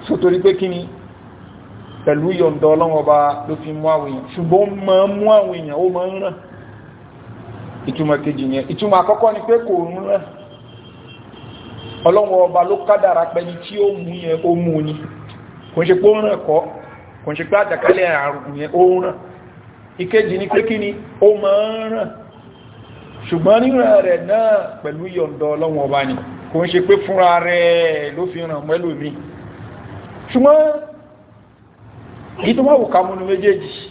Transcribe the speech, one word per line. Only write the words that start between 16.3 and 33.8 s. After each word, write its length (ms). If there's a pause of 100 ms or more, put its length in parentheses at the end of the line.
kọ́, 140 (640)
kò 80
ń 60
ṣe 120
pé 60
àjàkálẹ̀ 520 (160)
àrùn 320
yẹn 160
ó 100
ń 220
ràn. 100 (840)
Ìkejì 400
ni 100
pé 200
kí 100
ni, 120 (300)
ó 80 (140)
máa 460
ń 60
ràn. 140 (1200)
Ṣùgbọ́n 340
ríràn 440
rẹ̀ 200
náà 240 (320)
pẹ̀lú 240
ìyọ̀ǹda 480
Ọlọ́run 300
Ọba 200
ni. 100 (380)
Kò 120
ń 80
ṣe 140
pé 80 (100)
fúnra 360
rẹ̀ 760
ló 60 (100)
fi 80
ràn 260
mọ́ 100
ẹlòmíì. 340 (1200)
Ṣùgbọ́n 260 (1900)
èyí 120
tó 60
wá 180
wù 120
ká 100
múnú 240
méjèèjì 440 (200)